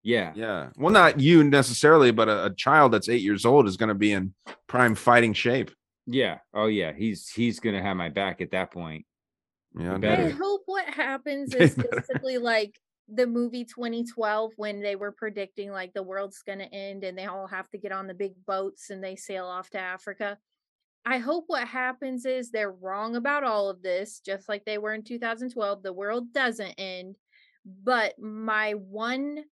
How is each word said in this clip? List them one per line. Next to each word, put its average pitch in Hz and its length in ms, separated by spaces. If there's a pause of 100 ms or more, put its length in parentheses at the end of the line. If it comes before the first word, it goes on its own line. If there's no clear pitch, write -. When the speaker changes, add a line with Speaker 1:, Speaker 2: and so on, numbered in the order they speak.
Speaker 1:
Yeah. 104 340
Speaker 2:
Yeah. 95 420
Well, 156 160
not 170 260
you 156 240
necessarily, 139 680
but 110 180
a, 101 160
a 101 100
child 143 380
that's 101 160
eight 120 120
years 101 240
old 127 220
is 95 100
gonna 110 180
be 104 180
in 95 200 (340)
prime 120 280
fighting 117 380
shape. - 380 (360)
Speaker 1:
Yeah. 117 320 (140)
Oh, 107 140
yeah. 95 260
He's, 101 360
he's 117 300
gonna 101 240
have 95 140
my 85 120
back 95 320
at 90 100
that 92 200
point. 82 340 (720)
Speaker 2:
Yeah, 85 120
Speaker 1:
He - 40
Speaker 2:
dude. 95 80
Speaker 1:
better. 107 220
Speaker 3:
I - 60
hope 381 360
what 370 200
happens 277 680
Speaker 2:
<laughs> 262 40
He - 20
Speaker 3:
is 160 160
Speaker 2:
better. 127 160
Speaker 3:
basically 262 480
like 220 400 (280)
the 233 200
movie 240 380
twenty 233 400
twelve 220 500
when 208 260
they 202 140
were 202 160
predicting, 202 600
like, 190 220
the 202 100
world's 196 440
gonna 196 240
end 196 320
and 185 140
they 190 80
all 190 220
have 190 240
to 208 60
get 196 140
on 190 160
the 190 80
big 190 180 (140)
boats 196 420
and 190 140
they 190 120
sail 190 300
off 180 260
to 196 80
Africa. 196 580 (680)
I 254 120
hope 302 300
what 269 200
happens 254 580
is 254 260
they're 208 200
wrong 190 440
about 285 280
all 208 260
of 185 120
this, 185 440
just 196 240
like 208 160
they 214 120
were 214 160
in 220 100
two 240 160
thousand 233 320
twelve. 202 320
The 190 100
world 220 400
doesn't 233 440
end. 185 400 (480)
But 202 540
my 214 540
one 240 800